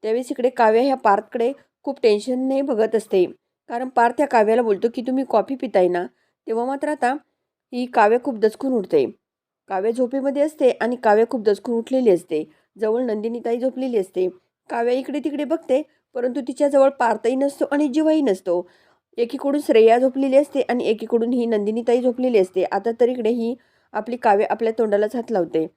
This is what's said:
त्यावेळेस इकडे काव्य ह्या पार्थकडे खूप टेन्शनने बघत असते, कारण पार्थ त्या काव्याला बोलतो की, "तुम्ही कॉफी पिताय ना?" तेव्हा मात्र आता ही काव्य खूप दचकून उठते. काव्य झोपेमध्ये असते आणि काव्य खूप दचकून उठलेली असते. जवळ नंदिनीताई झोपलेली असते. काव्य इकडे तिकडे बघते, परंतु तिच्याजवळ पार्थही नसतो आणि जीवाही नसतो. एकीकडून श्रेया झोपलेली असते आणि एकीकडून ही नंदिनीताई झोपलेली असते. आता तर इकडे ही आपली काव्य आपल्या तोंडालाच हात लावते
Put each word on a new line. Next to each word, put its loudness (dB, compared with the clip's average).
त्यावेळेस -4
इकडे 0
काव्य 4
ह्या 2
पार्थकडे 0
खूप -6
टेन्शनने 0
बघत -2
असते, 2
कारण -6
पार्थ 2
त्या 2
काव्याला 2
बोलतो 0
की, -6
"तुम्ही -2
कॉफी 0
पिताय 0
ना?" -2
तेव्हा -4
मात्र -6
आता -2
ही -4
काव्य 2
खूप -6
दचकून 0
उठते. 0
काव्य -2
झोपेमध्ये -2
असते 0
आणि -2
काव्य 2
खूप -4
दचकून -2
उठलेली 0
असते. 0
जवळ -2
नंदिनीताई -4
झोपलेली -4
असते. -2
काव्य -2
इकडे -4
तिकडे -6
बघते, -2
परंतु -4
तिच्याजवळ 2
पार्थही -2
नसतो -2
आणि 0
जीवाही 2
नसतो. -2
एकीकडून -2
श्रेया 6
झोपलेली 0
असते 2
आणि -2
एकीकडून -2
ही 0
नंदिनीताई 0
झोपलेली 0
असते. 0
आता -2
तर 4
इकडे -2
ही -2
आपली -6
काव्य 2
आपल्या -2
तोंडालाच 0
हात -6
लावते -2